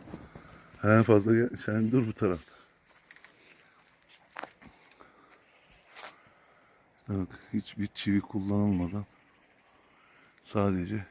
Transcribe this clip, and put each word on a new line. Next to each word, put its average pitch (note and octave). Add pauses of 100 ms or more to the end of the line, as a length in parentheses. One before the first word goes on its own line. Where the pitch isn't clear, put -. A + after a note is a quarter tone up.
(840)
He, A2
fazla A2
gel-, A#2
sen A2
dur B2+
bu G#2+
tarafta. F2+ (4000)
Bak, G2 (240)
hiçbir G#2
çivi G2+
kullanılmadan G2+ (1400)
sadece G2+